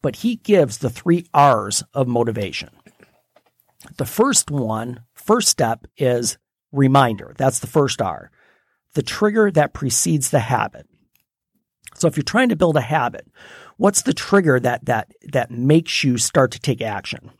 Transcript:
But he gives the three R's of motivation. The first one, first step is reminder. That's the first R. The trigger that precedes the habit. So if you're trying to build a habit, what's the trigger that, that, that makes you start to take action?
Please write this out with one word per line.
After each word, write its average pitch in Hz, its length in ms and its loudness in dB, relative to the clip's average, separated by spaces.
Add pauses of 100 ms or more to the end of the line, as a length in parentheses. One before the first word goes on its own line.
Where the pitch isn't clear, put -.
But 135 160 -6
he 233 180 -4
gives 170 440 2
the 127 100 -4
three 170 440 0
R's 117 500 2 (100)
of 135 140 -2
motivation. 113 640 -4 (1300)
The 143 80 -2
first - 460 0
one, 120 520 -6 (100)
first 220 340 0
step 117 400 -2 (100)
is 123 400 -2 (360)
reminder. 135 640 2
That's 131 220 0
the - 80 -8
first 139 340 0
R. 90 280 -6 (640)
The 147 100 -2
trigger 208 480 0
that 151 220 2
precedes 147 580 -2
the 143 80 2
habit. 113 480 -4 (1080)
So 170 100 0
if 151 100 0
you're 143 60 -4
trying 247 260 2
to 190 80 0
build 160 180 2
a 143 60 2
habit, 120 440 -4 (520)
what's 202 240 2
the - 120 -2
trigger 165 460 2
that, 123 260 -2
that, 117 280 -4 (180)
that 127 180 -2
makes 139 540 0
you 127 140 2
start 127 340 2
to - 80 -16
take 120 220 -4
action? - 580 -8